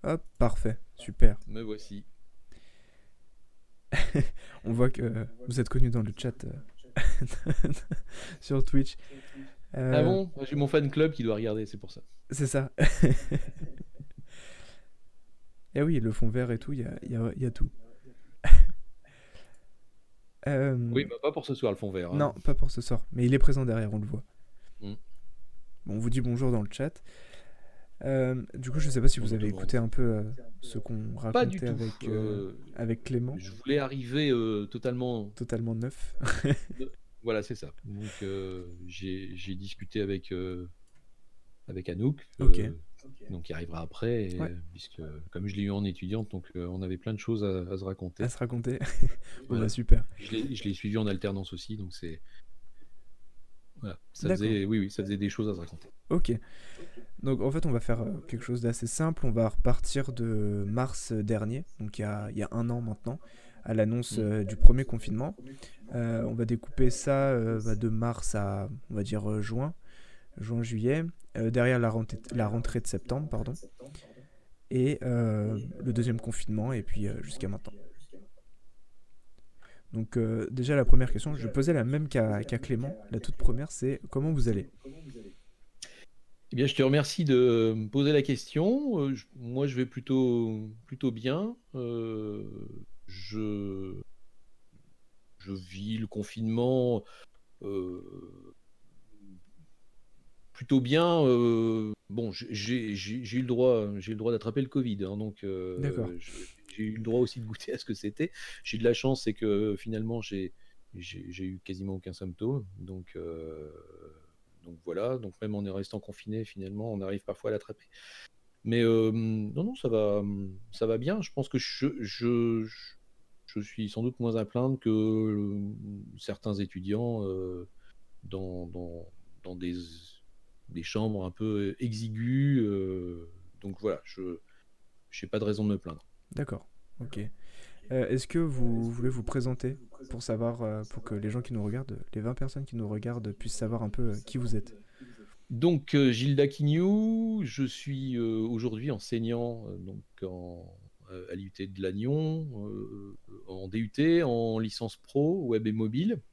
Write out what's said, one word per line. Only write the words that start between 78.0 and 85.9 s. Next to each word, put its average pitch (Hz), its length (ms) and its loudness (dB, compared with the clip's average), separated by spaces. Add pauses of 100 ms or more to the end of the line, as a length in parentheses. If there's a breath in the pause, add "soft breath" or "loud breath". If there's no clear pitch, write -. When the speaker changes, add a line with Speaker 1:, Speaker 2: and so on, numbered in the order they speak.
Speaker 1:
Donc, 113 260 -4
euh, 113 340 0
déjà, 127 240 -2
la 139 100 4
première - 260 12
question, 151 240 -2
je 120 120 -6
posais 139 260 2
la 135 100 2
même 147 240 0
qu'à, 110 360 0
qu'à 113 160 -4
Clément. 131 360 -4 (140)
La 113 100 -6
toute - 160 -2
première, - 360 6
c'est 131 280 -4 (120)
comment 147 200 0
vous 139 160 4
allez ? 101 220 0 (1800 loud breath)